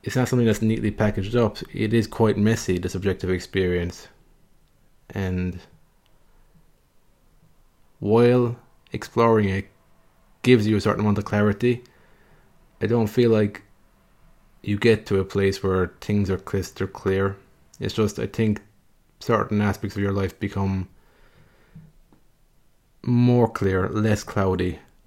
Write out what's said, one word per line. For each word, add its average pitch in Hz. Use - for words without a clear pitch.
it's -
not 127
something 123
that's 107
neatly 110
packaged 104
up. 113
It 110
is 113
quite 110
messy, 104
the 85
subjective 92
experience. 90
And 90
while 120
exploring 113
it 98
gives 117
you 107
a 104
certain -
amount 104
of 101
clarity, 107
I 113
don't 113
feel 117
like 107
you 101
get 110
to 98
a -
place 98
where 95
things 101
are 92
crystal -
clear. 98
It's -
just, 107
I 113
think 107
certain 104
aspects 101
of 101
your 98
life 98
become 95
more 123
clear, 95
less 107
cloudy, 92